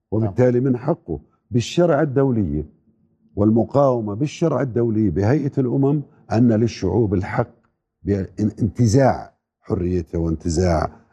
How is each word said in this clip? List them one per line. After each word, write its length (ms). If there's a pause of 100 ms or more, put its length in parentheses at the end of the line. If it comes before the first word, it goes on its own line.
(100)
وبالتالي 500
من 160
حقه 440 (300)
بالشرع 520
الدولي 640 (720)
والمقاومة 800
بالشرع 480
الدولي 480
بهيئة 480
الأمم 440 (300)
أن 200
للشعوب 640
الحق 400 (480)
بانتزاع 1300 (260)
حريتها 580
وانتزاع، 720 (220)